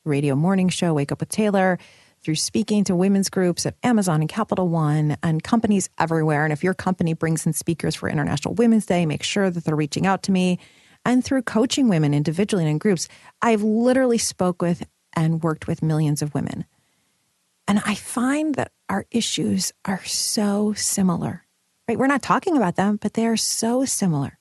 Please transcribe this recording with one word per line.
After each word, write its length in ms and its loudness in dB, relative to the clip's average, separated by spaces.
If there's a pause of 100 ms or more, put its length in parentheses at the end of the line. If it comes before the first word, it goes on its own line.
radio 320 0
morning 320 2
show, 260 0
Wake 180 0
Up 100 -4
with 80 -6
Taylor, 480 2 (440)
through 140 -2
speaking 500 0
to 100 0
women's 340 2
groups 360 0
at 160 -4
Amazon 380 2
and 100 0
Capital 380 -2
One 560 0
and 180 0
companies 560 2
everywhere. 460 2
And 80 0
if 140 -2
your 80 2
company 400 0
brings 320 -2
in 80 0
speakers 420 -4
for 140 -6
International 440 -2
Women's 320 4
Day, 200 2
make 180 -4
sure 260 0
that 140 -6
they're 120 0
reaching 300 -2
out 180 0
to 80 -2
me. 280 2 (460)
And 180 2
through 200 0
coaching 440 0
women 260 4
individually 500 0
and 80 2
in 60 0
groups, 300 0 (340)
I've 200 2
literally 560 2
spoke 440 -2
with 240 -2 (300)
and 280 0
worked 240 -2
with 160 -4
millions 380 0
of 120 -6
women. 320 -6 (1040)
And 180 2
I 100 -2
find 600 -2
that 160 -4 (180)
our 220 -4
issues 600 -2 (140)
are 200 -4
so 680 -2
similar, 720 -2 (420)
right? 100 -2
We're 100 2
not 140 2
talking 360 0
about 180 2
them, 260 2
but 120 -4
they 120 0
are 120 2
so 480 0
similar. 560 -2